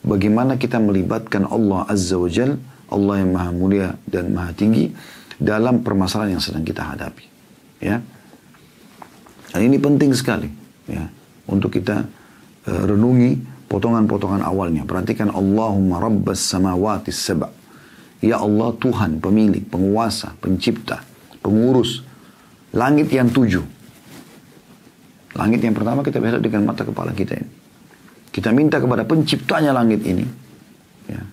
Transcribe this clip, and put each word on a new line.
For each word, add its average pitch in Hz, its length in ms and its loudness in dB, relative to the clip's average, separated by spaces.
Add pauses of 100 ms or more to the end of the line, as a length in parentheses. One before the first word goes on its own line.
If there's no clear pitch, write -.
Bagaimana 107 560 2
kita 123 240 0
melibatkan 101 640 0
Allah 98 420 0
Azza 95 300 0
wa 87 100 2
Jal, 123 300 0 (320)
Allah 101 320 0
yang 92 100 2
maha 90 220 -2
mulia 95 340 2 (220)
dan 90 240 -2
maha 87 180 -4
tinggi, 113 400 2 (460)
dalam 117 480 2
permasalahan 98 500 0
yang - 80 -4
sedang 80 220 -6
kita - 180 -6
hadapi. - 420 -12 (540)
Ya. 104 220 -2 (1500)
Dan 90 80 0 (100)
ini 139 60 6
penting 143 400 4
sekali, 113 320 -2 (400)
ya, - 160 -6 (400)
untuk 98 240 0
kita, 104 320 -2 (640)
eh, 92 240 -2
renungi 123 480 4 (340)
potongan-potongan 101 720 0
awalnya. 85 400 -2
Perhatikan, 101 480 -4
"Allahumma 98 720 0
rabbas 101 420 -2
samawati 95 680 -2
sab'a." - 480 -6 (600)
Ya 110 160 2
Allah, 107 400 0
Tuhan, 98 400 0
pemilik, 98 480 2
penguasa, 101 720 -2
pencipta, - 640 -2 (400)
pengurus 113 640 2 (640)
langit 147 400 2
yang 127 240 2
tujuh. 98 320 2 (1700)
Langit 113 320 2
yang 110 80 2
pertama 120 320 0
kita - 160 0
bisa 117 160 0
dengan 110 320 0
mata - 160 -4
kepala 87 320 -6
kita - 160 -4
ini. - 160 -8 (800)
Kita 107 240 -2
minta 147 240 4
kepada 123 320 0
penciptanya 156 640 2
langit 113 320 2
ini. 95 220 -2 (840)
Ya. - 240 -10